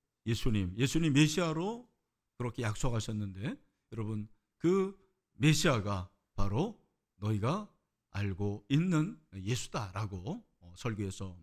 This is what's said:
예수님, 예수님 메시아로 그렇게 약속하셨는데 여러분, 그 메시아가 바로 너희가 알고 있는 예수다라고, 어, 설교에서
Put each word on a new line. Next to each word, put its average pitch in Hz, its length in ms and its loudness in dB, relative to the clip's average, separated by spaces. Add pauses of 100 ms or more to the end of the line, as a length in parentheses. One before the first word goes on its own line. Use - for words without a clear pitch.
(260)
예수님, 104 500 2
예수님 143 380 2
메시아로 165 760 2 (480)
그렇게 120 240 -6
약속하셨는데 107 960 -2 (360)
여러분, 107 360 -6 (300)
그 190 360 2 (380)
메시아가 110 800 2 (240)
바로 110 440 2 (380)
너희가 110 500 -2 (440)
알고 101 580 -4
있는 165 500 2 (160)
예수다라고, 101 1120 -6 (120)
어, 87 180 -20
설교에서 98 680 -6